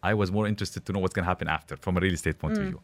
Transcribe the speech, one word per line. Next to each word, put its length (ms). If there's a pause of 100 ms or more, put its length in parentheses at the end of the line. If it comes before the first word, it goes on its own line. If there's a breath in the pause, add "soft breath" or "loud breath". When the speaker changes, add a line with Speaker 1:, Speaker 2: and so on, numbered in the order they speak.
Speaker 1:
I 100
was 180
more 160
interested 380
to 80
know 60
what's 160
gonna 100
happen 220
after, 280
from 220
a 20
real 140
estate 240
point 180
of 80
Speaker 2:
Mm, 40
Speaker 1:
view. 160